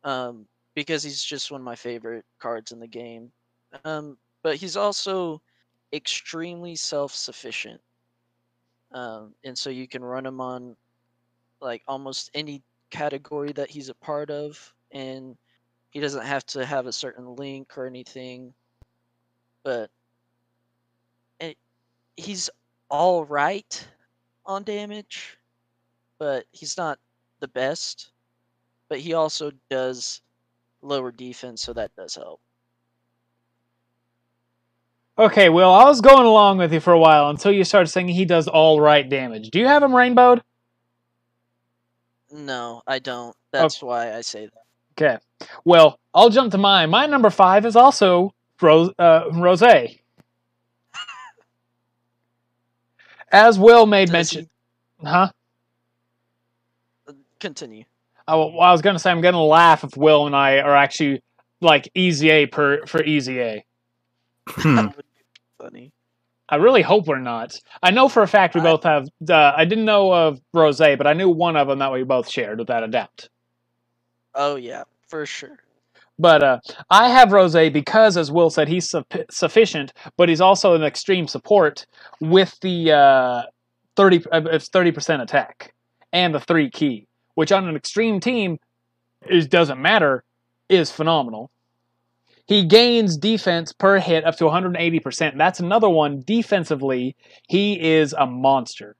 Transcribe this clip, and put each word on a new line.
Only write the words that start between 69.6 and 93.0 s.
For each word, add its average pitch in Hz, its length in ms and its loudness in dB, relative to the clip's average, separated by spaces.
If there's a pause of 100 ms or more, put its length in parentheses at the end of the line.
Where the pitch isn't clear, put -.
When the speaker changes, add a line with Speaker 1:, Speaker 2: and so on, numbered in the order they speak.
Speaker 2:
didn't 220 200 -4
know 202 280 2
of 160 260 0 (160)
Rosé, 147 420 2
but 139 100 0
I 147 60 2
knew 185 160 0
one 165 280 -2
of 139 100 0
them 139 120 -4
that 135 120 -4
we 131 120 -6
both 127 260 -4
shared, 110 300 -8
without 117 240 -6
a 110 40 -10
doubt. 110 400 -8 (1080)
Speaker 1:
Oh, 143 200 -4
yeah, 120 280 -14 (240)
for 151 180 -12
sure. 143 320 -18 (640)
Speaker 2:
But, 156 240 4
uh, 127 160 0 (300)
I 220 200 6
have 247 200 6
Rosé 165 440 2
because, 202 440 2
as 147 140 -4
Will 165 200 2
said, 151 160 -2
he's 170 240 -6
suffi-, - 400 -10
sufficient, 165 600 -2 (260)
but 175 120 4
he's 165 120 0
also 190 340 4
an 156 80 -2
extreme 165 440 -4
support 160 600 -2 (340)
with 180 400 2
the, 170 300 -2
uh, 131 500 2 (540)
thirty, 180 360 4
uh, 165 100 0 (100)
it's 156 180 -4
thirty 175 220 0
percent 147 320 -6
attack - 500 -6 (400)
and 175 220 -2
the 139 40 -4
three 156 300 -2
key, 127 380 -6 (260)
which 160 180 -2
on 196 160 0
an 160 80 -6
extreme 208 440 -4
team 202 400 -4 (680)
is, 170 200 0
doesn't 143 340 0
matter, 156 420 0 (460)
is 180 220 2
phenomenal. 139 580 -4 (1000)
He 202 180 0
gains 220 520 2